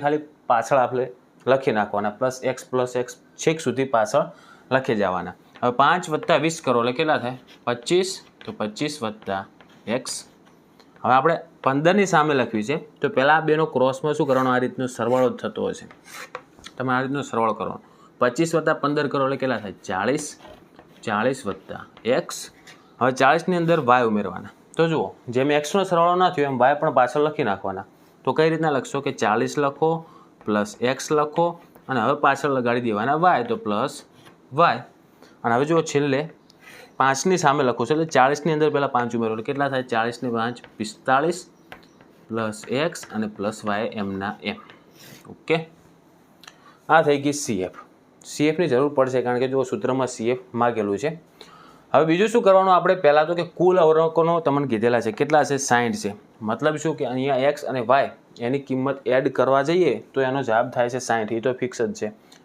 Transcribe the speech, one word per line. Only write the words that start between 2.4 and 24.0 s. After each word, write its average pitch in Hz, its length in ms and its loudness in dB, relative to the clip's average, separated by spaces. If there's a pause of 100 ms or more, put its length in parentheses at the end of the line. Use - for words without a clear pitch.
એક્સ, - 200 -8
પ્લસ 127 300 0
એક્સ - 120 -8 (300)
છેક 160 220 0
સુધી 131 280 -2
પાછળ 117 320 2 (500)
લખી 131 260 0
જવાના. 90 340 -2 (260)
હવે 123 160 0
પાંચ 156 360 2
વત્તા 151 320 2
વીસ 160 200 -2
કરો 120 160 2
એટલે 123 160 0
કેટલા 156 240 0
થાય? 123 160 -6 (300)
પચીસ. 175 420 0 (360)
તો 110 120 -10
પચીસ 110 460 -6
વત્તા 104 360 -6 (580)
એક્સ. - 200 -8 (840)
હવે 113 120 2
આપણે 160 200 4 (280)
પંદરની 165 480 2
સામે 151 220 4
લખવી 113 360 0
છે, 156 80 -2 (240)
તો 143 140 0
પહેલાં 147 260 4
આ 156 60 -4
બેનો 156 180 2 (100)
ક્રોસમાં 131 420 0
શું 156 120 0
કરવાનો? 131 260 2
આ 127 80 2
રીતનો 127 240 -4 (100)
સરવાળો 123 320 2
જ 107 120 -8
થતો 104 280 -4
હશે. - 160 -10 (920)
તમે 127 160 -2
આ 127 120 0
રીતનો 135 240 -4
સરવાળો 113 300 0
કરવાનો. 95 220 -8 (400)
પચીસ 160 360 0
વત્તા 156 260 0
પંદર 147 300 0
કરો 139 120 0
એટલે 135 160 -2
કેટલા 127 220 -2
થાય? 92 140 -10 (120)
ચાલીસ. 110 380 -2 (800)
ચાલીસ 117 400 -2
વત્તા - 340 -10 (360)
એક્સ. - 200 -6 (600)
હવે 127 120 2 (100)
ચાલીસની 165 400 2
અંદર 165 180 2 (100)
વાય 123 220 4